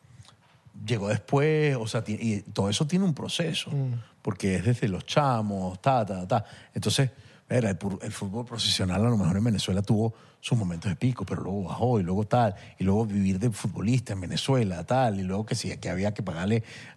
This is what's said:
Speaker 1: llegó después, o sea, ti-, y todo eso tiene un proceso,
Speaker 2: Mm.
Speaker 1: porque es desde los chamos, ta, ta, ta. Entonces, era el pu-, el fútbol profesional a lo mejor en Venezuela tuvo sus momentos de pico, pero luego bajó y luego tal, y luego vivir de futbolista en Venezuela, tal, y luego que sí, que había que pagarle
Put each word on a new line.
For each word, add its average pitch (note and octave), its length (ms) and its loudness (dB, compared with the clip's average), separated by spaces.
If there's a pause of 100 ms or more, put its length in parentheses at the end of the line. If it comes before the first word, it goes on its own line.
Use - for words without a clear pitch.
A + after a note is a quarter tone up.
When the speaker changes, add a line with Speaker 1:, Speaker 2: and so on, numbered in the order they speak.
(840)
Speaker 1:
llegó G#2+ 240 -2
después, C#3+ 680 2
o A2+ 100 -4
sea, A2+ 180 -2
ti-, G#2+ 160 -4
y G#2+ 200 0 (120)
todo G2 160 0
eso G#2 180 0
tiene F3+ 180 2
un E3 100 2
proceso, - 560 -4
Speaker 2:
Mm. C3+ 240 0 (280)
Speaker 1:
porque G2 340 0
es E2+ 80 0
desde A#2+ 240 2
los F2+ 180 -4
chamos, G#2 720 0
ta, B2+ 240 4
ta, F#2 240 -6
ta. A2 160 2 (300)
Entonces, G#2+ 360 2 (380)
era A2+ 220 2
el F2+ 80 -2
pu-, G2 240 -6
el G#2+ 100 -8
fútbol G#2 320 -6
profesional G2+ 600 0
a A#2+ 40 4
lo A#2+ 80 4
mejor F2+ 200 2
en G2+ 80 2
Venezuela G2 380 2
tuvo A2 300 2 (340)
sus B2 100 2
momentos F2 320 -2
de F2 60 0
pico, - 320 -2
pero F2 160 -6
luego F#2+ 220 -4
bajó A2+ 340 0
y F#2+ 60 2
luego F#2+ 200 0
tal, A2+ 300 2 (240)
y F#2 60 -2
luego G2+ 200 4
vivir G2 360 2
de A#2+ 100 2
futbolista G#2+ 600 -2
en F#2+ 80 -6
Venezuela, F#2 640 0
tal, A#2+ 340 2
y F#2+ 60 -2
luego F#2+ 200 -2
que A2+ 120 -4
sí, - 220 -4
que - 120 -6
había G3+ 240 0
que - 80 -8
pagarle A#2 400 0 (340)